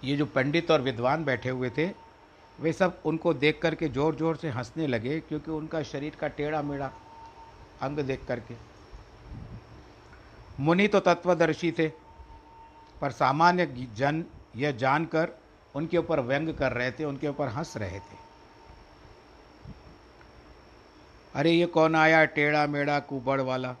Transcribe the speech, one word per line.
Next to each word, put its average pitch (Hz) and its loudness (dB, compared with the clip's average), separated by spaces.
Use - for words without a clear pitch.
ये 139 0
जो 147 2
पंडित 147 0
और 151 6
विद्वान 131 0
बैठे 127 -2
हुए 127 -4
थे, 147 -2
वे 156 -2
सब 180 0
उनको 160 0
देख 147 2
करके 165 0
जोर-जोर 156 0
से 160 -6
हंसने 127 -6
लगे, 127 -2
क्योंकि 151 -8
उनका 156 -4
शरीर 147 -8
का 151 -6
टेढ़ा-मेढ़ा 143 -4
अंग 143 -4
देख 131 -4
करके। 120 -6
मुनि 170 4
तो 202 4
तत्वदर्शी 170 2
थे, 160 0
पर 139 -2
सामान्य 147 2
जन 143 0
यह 143 -2
जानकर 156 2
उनके 160 0
ऊपर 165 2
व्यंग 143 -2
कर 131 0
रहे 123 -2
थे, 156 -6
उनके 139 -4
ऊपर 143 -2
हंस 123 -6
रहे 98 -6
थे। - -20
"अरे, 147 4
ये 170 4
कौन 160 4
आया 160 6
टेढ़ा-मेढ़ा 147 0
कुबड़ 135 -4
वाला?" 127 -4